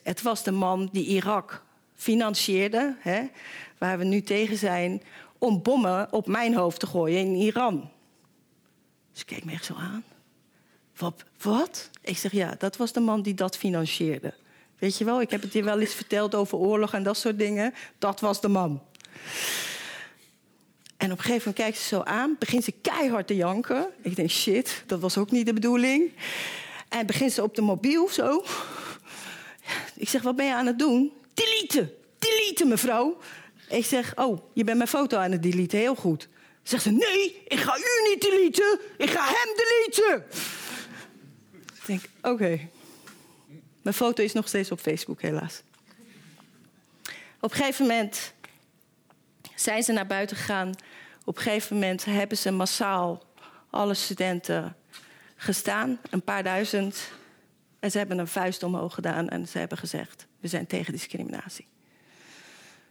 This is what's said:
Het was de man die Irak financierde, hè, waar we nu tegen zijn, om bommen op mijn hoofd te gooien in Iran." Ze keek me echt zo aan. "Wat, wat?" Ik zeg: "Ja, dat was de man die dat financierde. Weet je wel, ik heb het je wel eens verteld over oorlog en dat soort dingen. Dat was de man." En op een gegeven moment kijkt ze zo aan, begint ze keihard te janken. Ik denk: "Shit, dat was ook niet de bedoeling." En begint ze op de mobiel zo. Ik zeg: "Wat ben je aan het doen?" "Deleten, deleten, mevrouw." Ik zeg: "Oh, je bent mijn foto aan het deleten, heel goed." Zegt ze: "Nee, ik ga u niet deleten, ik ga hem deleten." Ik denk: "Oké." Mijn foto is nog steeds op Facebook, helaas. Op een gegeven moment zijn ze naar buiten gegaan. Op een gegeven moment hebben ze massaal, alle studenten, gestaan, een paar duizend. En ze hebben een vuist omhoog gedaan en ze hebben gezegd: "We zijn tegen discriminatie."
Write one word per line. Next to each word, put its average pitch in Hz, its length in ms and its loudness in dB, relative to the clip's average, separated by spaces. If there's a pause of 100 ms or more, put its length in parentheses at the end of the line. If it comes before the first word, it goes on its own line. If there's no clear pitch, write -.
Het - 200 -6
was 226 200 0
de 208 80 -2
man 190 420 0
die 190 140 0
Irak 190 560 0 (320)
financierde, 220 1040 2
hè, 208 300 -2 (500)
waar 180 200 0
we 180 60 0
nu 196 180 2
tegen 208 340 0
zijn, 185 460 0 (360)
om 214 240 2
bommen 208 500 2
op 214 140 0
mijn 226 280 2
hoofd 175 260 2
te 202 60 -4
gooien 170 320 2
in 190 160 2
Iran." 208 560 0 (1200)
Ze - 120 -14
keek - 200 -12
me 160 80 -10
echt 170 120 -8
zo - 100 -8
aan. 196 300 -8 (920)
"Wat, 170 280 -8 (160)
wat?" 240 500 0 (100)
Ik 180 180 -6
zeg: 190 140 -4
"Ja, 185 260 0
dat 196 180 -2
was 233 160 -2
de 240 80 0
man 220 220 2
die 202 120 -2
dat 185 220 -2
financierde. 160 760 -2 (440)
Weet 190 200 -2
je 214 60 0
wel, 247 160 2
ik 233 100 -2
heb 202 120 -4
het 196 100 -8
je 214 100 2
wel 208 180 2
eens 214 140 -2
verteld 208 400 0
over 202 240 0
oorlog 208 340 2
en 196 100 -2
dat 202 140 0
soort 220 220 0
dingen. 208 360 0 (240)
Dat - 220 -2
was 208 200 0
de 208 80 0
man." 175 340 2 (2250)
En 190 160 0
op 180 60 -4
een - 60 -8
gegeven 226 280 0
moment 226 120 -2
kijkt 220 140 -2
ze - 160 -4
zo 190 80 2
aan, 269 360 0
begint 240 260 0
ze 208 80 -4
keihard 240 540 0
te 208 100 0
janken. 220 500 0 (160)
Ik 180 140 -4
denk: 165 140 2
"Shit, - 560 0
dat 180 140 -2
was 180 180 0
ook 202 120 0
niet 240 160 4
de 233 60 2
bedoeling." 240 600 4 (760)
En 226 180 -2
begint 240 260 2
ze - 100 0
op 214 120 0
de 220 80 0
mobiel 254 460 4
zo. 294 360 0 (1500)
Ik - 140 -6
zeg: 247 140 0
"Wat 247 140 0
ben 277 100 2
je 269 80 2
aan 247 120 2
het 240 120 2
doen?" 277 340 6 (220)
"Deleten, 427 580 0 (260)
deleten, 427 500 2
mevrouw." 240 500 2 (500)
Ik 226 160 0
zeg: 247 320 0
"Oh, 240 240 2 (140)
je 233 100 2
bent 226 120 2
mijn 233 120 4
foto 277 280 2
aan 185 160 2
het 170 100 0
deleten, 180 360 2
heel 247 160 4
goed." 165 340 0 (340)
Zegt - 200 -2
ze: 208 80 4
"Nee, 392 540 4
ik - 140 -2
ga - 180 0
u 440 340 4
niet 381 100 2
deleten, 392 600 6 (180)
ik - 120 2
ga 339 140 0
hem 440 320 0
deleten." 440 680 4 (1300)
Ik - 340 -20
denk: 190 180 -4 (160)
"Oké." 180 480 0 (1120)
Mijn 202 120 -2
foto 247 280 2
is 214 100 2
nog 220 160 0
steeds 196 220 -2
op 180 100 -6
Facebook, 160 420 -4
helaas. 156 400 -4 (1800)
Op 220 100 -2
een - 60 -8
gegeven 269 300 2
moment 226 460 0 (1200)
zijn 220 280 0
ze 226 100 2
naar 202 140 2
buiten 202 300 -2
gegaan. 190 380 -2 (500)
Op 175 120 -4
een - 60 -8
gegeven 214 320 0
moment 190 300 0
hebben 202 340 0
ze 190 120 0
massaal, 185 720 0 (480)
alle 202 240 2
studenten, 175 840 -2 (600)
gestaan, 214 600 -2 (120)
een 180 120 -2
paar 196 200 -2
duizend. 196 680 -2 (720)
En 208 100 -2
ze 208 80 0
hebben 196 200 -2
een 170 100 -4
vuist 185 340 -2
omhoog 175 320 -4
gedaan 170 340 -4
en 175 200 -6
ze - 100 -8
hebben 165 200 -6
gezegd: - 480 -10 (140)
"We 175 80 -8
zijn 165 180 -4
tegen 175 260 -6
discriminatie." - 760 -10 (1200)